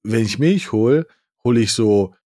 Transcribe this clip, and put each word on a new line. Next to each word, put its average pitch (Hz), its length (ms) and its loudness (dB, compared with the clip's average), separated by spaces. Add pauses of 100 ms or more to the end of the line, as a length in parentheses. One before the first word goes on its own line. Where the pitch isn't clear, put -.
wenn 113 180 -2
ich 104 160 -4
Milch 170 320 -2
hol, 123 360 0 (360)
hol 120 160 2
ich 110 140 0
so 104 420 0 (100)